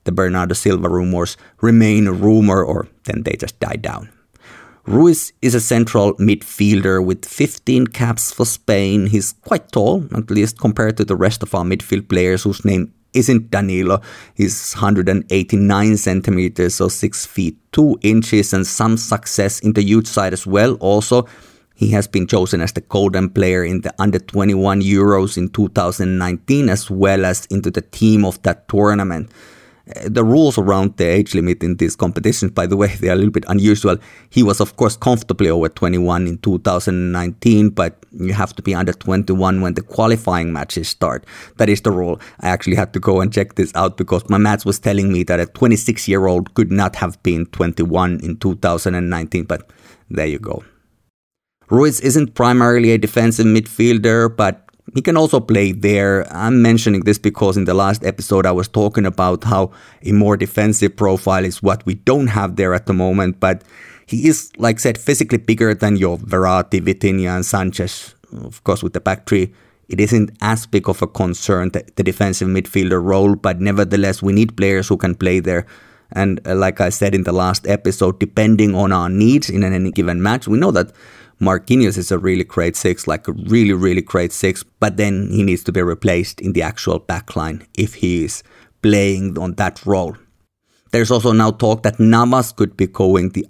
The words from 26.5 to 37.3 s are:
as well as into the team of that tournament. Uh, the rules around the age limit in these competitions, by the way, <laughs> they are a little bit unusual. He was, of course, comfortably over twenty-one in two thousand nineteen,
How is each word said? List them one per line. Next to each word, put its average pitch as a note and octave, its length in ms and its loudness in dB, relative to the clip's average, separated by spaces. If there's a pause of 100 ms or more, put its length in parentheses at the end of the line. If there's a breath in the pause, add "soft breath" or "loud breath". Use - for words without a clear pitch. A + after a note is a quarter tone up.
as G#2+ 220 -4
well G2 340 2
as F2+ 220 -4
into F#2 240 -4
the F2 100 -6
team G#2+ 420 2
of F#2 200 -2
that - 240 -4
tournament. G2+ 640 0 (560 soft breath)
Uh, - 220 -12
the A2+ 140 0
rules C3+ 340 4
around G2 400 2
the F2+ 80 0
age F#2+ 300 2
limit F2 260 0
in F2 140 -2
these E2 200 -2
competitions, F#2 560 -2
by F2+ 140 -2
the F2+ 100 -2
way, G2+ 120 2
<laughs> F#2+ 120 -6
they F2 80 -2
are F2+ 40 0
a F2+ 40 2
little G2 140 2
bit F2 180 -2
unusual. G2+ 500 2 (340 loud breath)
He C3 100 2
was, G2+ 180 2
of - 180 -4
course, A2+ 200 0
comfortably A2+ 500 0
over E2 220 0
twenty-one F2+ 560 0
in E2+ 140 -6
two F#2 200 0
thousand F2+ 520 -2
nineteen, G#2 580 2